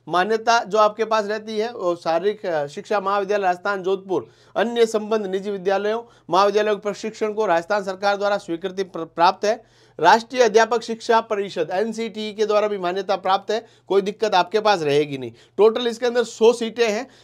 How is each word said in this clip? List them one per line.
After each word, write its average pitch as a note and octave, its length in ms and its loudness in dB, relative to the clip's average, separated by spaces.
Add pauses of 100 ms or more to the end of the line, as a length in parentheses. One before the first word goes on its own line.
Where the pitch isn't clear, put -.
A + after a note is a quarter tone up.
मान्यता A3 560 2
जो G3+ 140 -2
आपके G#3+ 280 4
पास A3 200 0
रहती G#3+ 320 -6
है A#3 160 -2
वो F3+ 220 -2
शारीरिक, E3+ 500 -2
अ, D3+ 220 -2
शिक्षा G3+ 320 -4
महाविद्यालय G3 440 0
राजस्थान F#3 400 -2
जोधपुर, F#3+ 460 -2 (260)
अन्य A#3 300 2
संबंध A3 400 -2
निजी F#3+ 260 -6
विद्यालयों, G3+ 500 -2 (280)
महाविद्यालयों G#3 460 2
के F#3 60 -6
प्रशिक्षण G#3+ 520 -6
को G#3+ 120 -2
राजस्थान F#3 380 0
सरकार G3 340 -2
द्वारा G3+ 200 0
स्वीकृति F#3 460 -6
प्र-, F3 220 -10
प्राप्त E3+ 400 0
है। - 400 -6 (140)
राष्ट्रीय A3+ 440 2
अध्यापक A3+ 380 2
शिक्षा A3+ 380 -2
परिषद G3+ 520 -4
एनसीटी G#3+ 600 -4
के G#3+ 120 -2
द्वारा G#3 220 2
भी G#3 100 -4
मान्यता F#3+ 380 -4
प्राप्त F#3+ 360 0
है, A3 140 -4 (220)
कोई G3 140 2
दिक्कत G3+ 340 0
आपके F3+ 240 2
पास G3 220 4
रहेगी C#3+ 360 2
नहीं। A#2+ 140 -8 (260)
टोटल A3+ 300 4
इसके A#3 180 -4
अंदर A#3+ 180 2
सौ A3+ 300 4
सीटें A3+ 380 0
हैं। A#3+ 160 -4 (160)